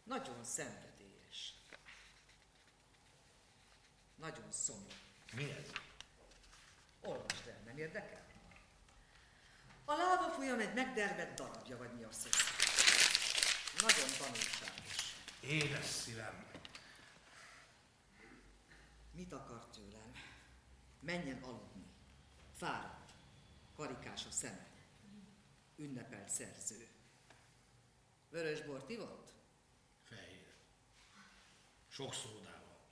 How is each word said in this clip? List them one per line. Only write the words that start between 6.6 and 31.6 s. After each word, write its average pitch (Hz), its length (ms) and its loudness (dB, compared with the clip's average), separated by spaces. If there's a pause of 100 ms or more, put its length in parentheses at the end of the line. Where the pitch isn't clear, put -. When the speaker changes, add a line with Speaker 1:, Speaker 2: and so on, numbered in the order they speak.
Speaker 1:
Olvasd - 420 -4
el, 98 180 -14
nem 120 120 -12
érdekel? 165 480 -8 (1600)
A 294 80 4
láva 359 360 8
folyam 269 300 2
egy 202 140 2
megdermedt 180 600 2
darabja, 123 440 -6
vagy 117 160 -8
mi 117 100 -8
azt 110 200 -6
hiszem. - 240 6 (1300)
Nagyon 262 360 8
tanulságos. - 1000 -2 (240)
Speaker 2:
Édes 143 460 2
szívem. 110 600 -4 (2750)
Speaker 1:
Mit 175 220 -8
akar 123 340 -10
tőlem? 110 440 -14 (880)
Menjen 143 440 0
aludni. 104 420 -10 (680)
Fáradt. - 580 -4 (640)
Karikás 123 500 -6
a 110 60 -10
szeme. - 360 -4 (1080)
Ünnepelt 117 540 -8
szerző. - 580 -6 (1400)
Vörös 156 320 0
bort 135 280 -6
ivott? 202 420 -8 (720)
Speaker 2:
Fehér. 92 500 -16 (1300)